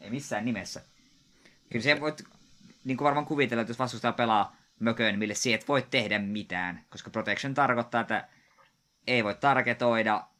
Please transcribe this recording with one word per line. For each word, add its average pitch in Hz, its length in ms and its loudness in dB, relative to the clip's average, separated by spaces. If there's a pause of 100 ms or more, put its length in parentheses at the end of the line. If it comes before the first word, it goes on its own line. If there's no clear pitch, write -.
ei 101 80 -14
missään 117 360 -6
nimessä. 104 360 -6 (920)
Kyllä 113 120 -4
se 147 180 4
voit 151 220 -6 (600)
niinku 127 200 -4
varmaan 143 220 2
kuvitella, 135 360 0
että 113 100 -4
jos 117 80 -6
vastustaja 120 340 -2
pelaa 113 420 2 (240)
mökön, 113 400 0
mille 107 140 -2
si 117 200 0
et - 140 -4
voi 139 220 2
tehdä 104 300 0
mitään, 90 680 -6
koska - 200 -16
protection 110 440 -4
tarkoittaa, 120 480 2
että 107 260 -4 (800)
ei 123 160 2
voi 101 120 0
targetoida, 117 920 2 (120)